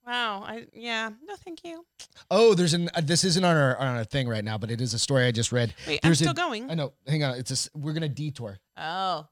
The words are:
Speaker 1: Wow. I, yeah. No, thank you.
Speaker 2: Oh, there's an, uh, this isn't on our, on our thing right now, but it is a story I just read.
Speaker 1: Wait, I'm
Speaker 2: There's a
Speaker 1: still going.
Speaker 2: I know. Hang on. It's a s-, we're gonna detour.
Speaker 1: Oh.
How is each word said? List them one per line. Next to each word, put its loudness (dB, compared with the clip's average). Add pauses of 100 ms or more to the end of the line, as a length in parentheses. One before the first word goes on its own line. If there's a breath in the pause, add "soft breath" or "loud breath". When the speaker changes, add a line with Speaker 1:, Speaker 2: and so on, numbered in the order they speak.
Speaker 1:
Wow. -4
I, -12
yeah. -4 (140)
No, -12
thank -16
you. -14 (460 loud breath)
Speaker 2:
Oh, 8
there's 4
an, 0
uh, 0
this 2
isn't 2
on 6
our, 4
on -2
our -2
thing -2
right -2
now, -4
but -4
it -2
is -2
a -2
story 2
I 4
just 0
read. 2 (120)
Speaker 1:
Wait, -2
I'm 4
Speaker 2:
There's 4
a 4
Speaker 1:
still 2
going. -4
Speaker 2:
I -4
know. -4 (140)
Hang 0
on. -2
It's -8
a -4
s-, -4
we're -6
gonna -2
detour. -8 (180)
Speaker 1:
Oh. -4